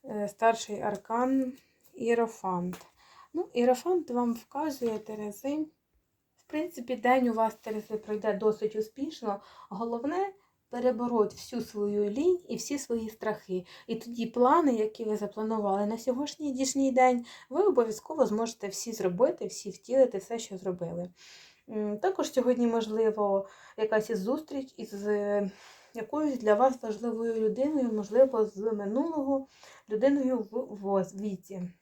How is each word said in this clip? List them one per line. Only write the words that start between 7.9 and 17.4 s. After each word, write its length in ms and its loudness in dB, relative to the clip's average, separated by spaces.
пройде 360 -2
досить 420 0
успішно. 680 -6
Головне, 640 -4
перебороть 640 2
всю 280 -8
свою 480 0
лінь 380 2
і 80 -6
всі 220 -6
свої 320 -4
страхи. 560 -4
І 80 -4
тоді 300 -6
плани, 500 4
які 280 -2
ви 140 -2
запланували 680 0
на 120 -2
сьогоднішній 960 -2
день, 340 6